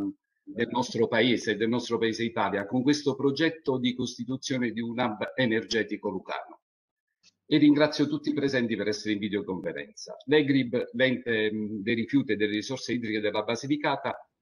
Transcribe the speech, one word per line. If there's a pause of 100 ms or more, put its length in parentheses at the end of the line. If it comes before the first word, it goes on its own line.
(480)
del
nostro
paese,
del
nostro
paese
Italia,
con
questo
progetto
di
costituzione
di
un
hub
energetico
lucano. (840)
E
ringrazio
tutti
i
presenti
per
essere
in
videoconferenza. (100)
L'EGRIB,
l'ente,
mm,
dei
rifiuti
e
delle
risorse
idriche
della
Basilicata, (260)